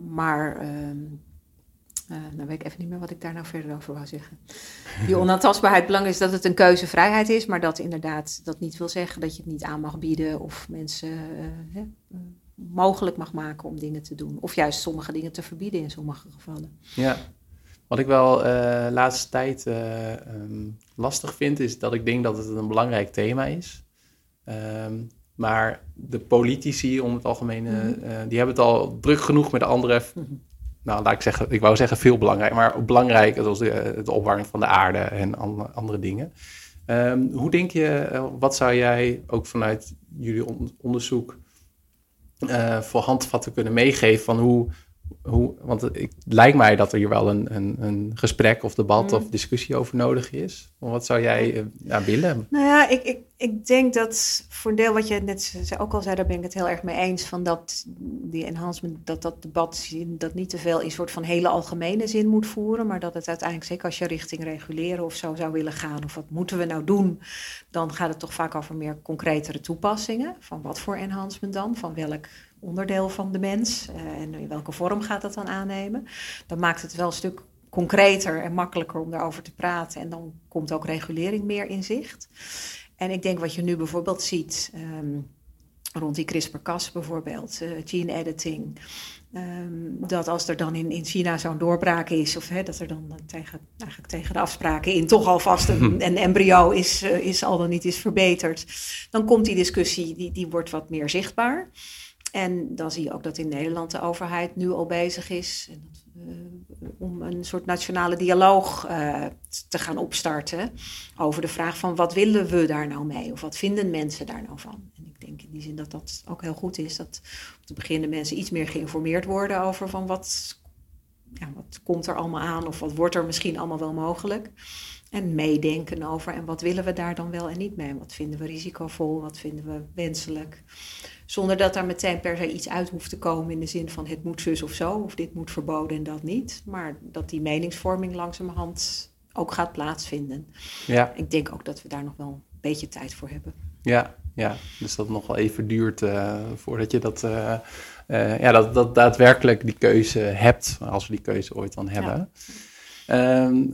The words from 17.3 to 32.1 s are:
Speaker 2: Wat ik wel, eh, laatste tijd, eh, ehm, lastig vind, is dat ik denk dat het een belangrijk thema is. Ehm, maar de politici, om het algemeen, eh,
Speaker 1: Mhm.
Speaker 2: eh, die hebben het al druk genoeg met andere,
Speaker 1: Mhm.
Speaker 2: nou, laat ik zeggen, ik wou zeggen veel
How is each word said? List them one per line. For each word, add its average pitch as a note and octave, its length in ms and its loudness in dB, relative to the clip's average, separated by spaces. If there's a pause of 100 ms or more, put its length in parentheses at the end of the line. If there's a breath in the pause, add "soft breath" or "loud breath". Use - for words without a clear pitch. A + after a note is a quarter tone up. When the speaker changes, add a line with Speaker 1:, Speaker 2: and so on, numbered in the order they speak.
Speaker 2:
Wat B2 120 0
ik C3+ 60 2
wel, C3 400 8
eh, A#2+ 460 2
laatste B2+ 380 2
tijd, C3 380 -2
eh, A2+ 460 -4
ehm, G#2+ 540 -10 (280)
lastig - 400 -4
vind, C#3+ 240 0
is B2 200 -2
dat A#2+ 140 -2
ik A2+ 120 -2
denk A#2+ 180 2
dat A2 140 0
het A2 100 -6
een A2 200 -4
belangrijk A2 460 2
thema B2 320 0
is. D#3+ 380 -8 (600)
Ehm, A2 500 -8 (420)
maar A2 460 2 (120)
de - 260 -8
politici, C3 800 2
om B2 140 0
het A#2+ 120 -4
algemeen, A#2 420 -2
eh, A2 60 0
Speaker 1:
Mhm. A2 300 -2
Speaker 2:
eh, A2+ 140 -6 (100)
die A2+ 100 0
hebben B2 180 4
het B2 100 8
al A#2 340 4
druk D3 220 4
genoeg D3 300 4
met B2 120 2
andere, B2 380 4 (120)
Speaker 1:
Mhm. E3 120 -10 (580)
Speaker 2:
nou, G#2+ 200 -2
laat G#2+ 100 6
ik - 80 0
zeggen, - 280 2
ik A#2 120 2
wou A2 140 8
zeggen A2+ 220 4
veel B2 200 8